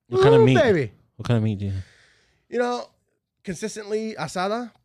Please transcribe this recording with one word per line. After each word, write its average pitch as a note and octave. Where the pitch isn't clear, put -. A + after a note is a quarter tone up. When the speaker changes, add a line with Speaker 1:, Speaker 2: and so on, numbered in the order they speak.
Speaker 1:
What F#4
kind G#4
of A4+
Speaker 2:
Ooh, A4+
Speaker 1:
meat? -
Speaker 2:
baby. F#3+
Speaker 1:
What A2+
kind A#2+
of G#2+
meat G#2+
do G2+
you G2
have? F#2+
Speaker 2:
You A#3
know, B3
consistently G#3+
asada, G3+